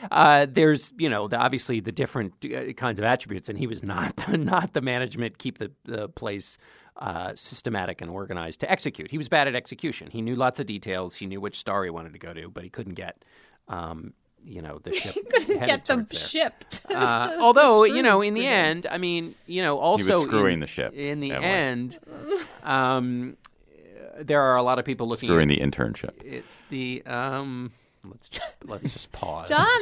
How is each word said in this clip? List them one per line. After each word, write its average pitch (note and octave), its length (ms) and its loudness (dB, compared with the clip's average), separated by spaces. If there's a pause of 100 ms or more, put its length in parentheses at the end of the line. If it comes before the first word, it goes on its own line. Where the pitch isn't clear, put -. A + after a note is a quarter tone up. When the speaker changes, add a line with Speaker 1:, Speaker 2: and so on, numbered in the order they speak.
(100)
Speaker 1:
Uh, D3 400 8
there's, D3+ 480 4
you D#3 100 0
know, G#2 200 0
the, A#2 100 -2
obviously B2 420 0
the A2 120 -6
different, A#2+ 420 -4 (200)
uh, B2+ 200 -8
kinds A#2 240 -4
of G#2 80 0
attributes, A2 420 -2
and G2+ 100 -8
he C3+ 80 -4
was A2 160 -8
not, G2 300 -4 (160)
<laughs> F#3+ 100 0
not F3 360 -2
the C#3+ 80 -2
management, B2 560 -4
keep - 200 -8
the, G#2 140 -10 (140)
the G#2+ 240 -8
place, G2+ 480 -8 (400)
uh, F#2 360 -8
systematic F#2+ 680 -6
and E2+ 80 -10
organized F2+ 500 -8
to - 100 -2
execute. F3 400 -4
He D3+ 60 -8
was D3+ 140 -8
bad D3 180 4
at B2 60 -4
execution. - 560 -8
He A2+ 100 -8
knew A#2 160 -4
lots B2+ 240 0
of B2 60 -6
details. F#2 480 -6
He - 100 -12
knew G2 160 -10
which G2+ 180 -8
star G2 260 -2
he F2+ 60 -4
wanted E2 220 -10
to D#2+ 60 -20
go E2+ 160 -14
to, D#2+ 160 -14
but F2+ 140 -14
he F#2 40 -16
couldn't F#2+ 260 -12
get, F2+ 300 -14 (440)
um, E2 440 -10 (320)
you F#2 180 -16
know, D2+ 200 -12
the - 100 -10
Speaker 2:
<laughs> F#4 60 -4
Speaker 1:
ship - 160 -6
Speaker 2:
He G4+ 80 -6
couldn't G4+ 380 0
Speaker 1:
headed - 60 -2
Speaker 2:
get C#4 200 -4
them C4 200 0
Speaker 1:
towards - 60 -16
there. - 80 -6
Speaker 2:
shipped. - 640 -6
<laughs> - 40 -6
Speaker 1:
Uh, B3+ 460 0
Speaker 2:
The F4 40 -4
Speaker 1:
although, A#3+ 440 10
you A#3+ 180 4
know, G#3+ 180 8
Speaker 2:
screws G#3 80 2
Speaker 1:
in G#3 60 0
the A3+ 60 0
Speaker 2:
for B3 40 0
them. C#4 80 2
Speaker 1:
end, E3+ 380 2
I F3 80 -4
mean, E3+ 360 -4 (120)
you F3+ 160 -4
know, D3 140 2
Speaker 3:
He - 40 -2 (220)
was F#3+ 80 2
Speaker 1:
also F3 160 4
Speaker 3:
screwing G#2 280 4
Speaker 1:
in, E2 60 -2
Speaker 3:
the D2 60 -4
ship, - 260 -4
Speaker 1:
in C#3+ 280 -6
the C#3 120 -4
Speaker 3:
Emily. C3+ 140 -2
Speaker 1:
end, C3+ 520 -2 (640)
um, B2+ 720 0 (840)
there D3 220 4
are C3 140 6
a B2 60 6
lot B2 160 4
of A#2+ 60 0
people A#2+ 240 -4
looking A#2 200 -2
Speaker 3:
Screwing D#2+ 220 8
Speaker 1:
at C#2+ 80 4
Speaker 3:
the C#2 60 0
internship. - 600 -4
Speaker 1:
it, B2+ 200 -12 (260)
the, B2+ 360 -6
um, B2+ 640 -6 (360)
let's - 220 -20
just, - 240 -10 (100)
let's - 280 -8
just - 200 -16
pause. - 380 -8
Speaker 2:
John D#4 160 4 (160)